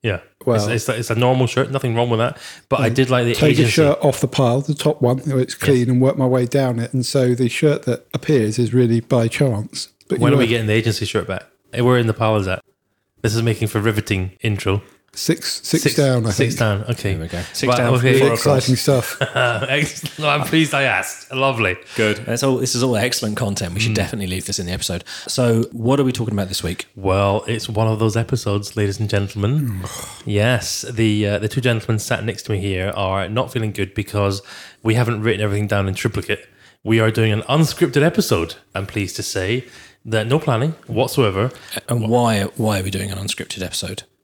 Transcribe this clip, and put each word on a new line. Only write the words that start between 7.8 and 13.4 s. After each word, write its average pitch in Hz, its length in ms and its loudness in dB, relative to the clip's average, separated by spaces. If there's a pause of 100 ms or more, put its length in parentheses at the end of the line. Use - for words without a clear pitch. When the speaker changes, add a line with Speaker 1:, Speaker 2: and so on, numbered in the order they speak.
Speaker 2:
that - 300 -4
appears 113 460 0
is 113 140 0
really 117 260 4
by 117 300 2
chance. 117 580 -2 (220)
But - 100 -2
Speaker 1:
When 120 140 4
Speaker 2:
you - 20 6
Speaker 1:
are 135 40 4
we 123 60 4
Speaker 2:
were 110 40 0
Speaker 1:
getting 113 180 0
the 107 60 2
agency 113 320 0
shirt 98 220 -2
back? 92 180 -8 (340)
We're 123 180 4
in 117 100 2
the 107 60 0
pile, 110 220 2
is 98 120 0
that? 90 140 -4 (600)
This 110 120 0
is 117 60 0